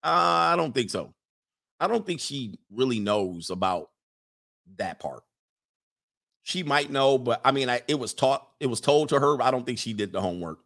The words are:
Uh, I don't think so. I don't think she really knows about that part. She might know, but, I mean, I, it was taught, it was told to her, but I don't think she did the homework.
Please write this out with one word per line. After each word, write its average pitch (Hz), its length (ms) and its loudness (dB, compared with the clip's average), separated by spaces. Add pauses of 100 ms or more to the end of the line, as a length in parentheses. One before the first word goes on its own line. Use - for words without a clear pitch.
Uh, 170 500 2
I 175 40 2
don't 160 180 -2
think 117 160 0
so. 78 240 -6 (640)
I 160 80 0
don't 214 180 0
think 180 160 -6
she 127 380 -8 (100)
really 120 300 0
knows 98 520 -2
about 90 400 -2 (880)
that 90 220 -8
part. 64 240 -10 (1200)
She 180 220 -6
might 143 260 0
know, 135 260 4
but, 120 280 0
I 135 80 6
mean, 135 180 0
I, 123 160 0
it 151 100 0
was 120 160 -6
taught, - 320 2 (140)
it 147 80 -4
was 117 140 -2
told 147 300 4
to 139 100 4
her, 143 160 2
but 123 80 -2
I 127 80 4
don't 127 120 -2
think 120 140 -6
she 113 140 -6
did 104 180 -4
the 92 100 -4
homework. 87 460 -6